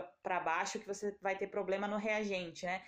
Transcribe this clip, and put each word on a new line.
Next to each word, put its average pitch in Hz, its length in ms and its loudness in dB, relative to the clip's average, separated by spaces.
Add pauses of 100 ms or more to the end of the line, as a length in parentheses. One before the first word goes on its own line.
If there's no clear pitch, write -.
(220)
pra 180 180 2
baixo, 180 400 2
que - 60 -14
você 202 360 -2
vai 190 160 2
ter 202 80 0
problema 196 400 0
no 202 100 0
reagente, 202 680 0
né? 185 220 -2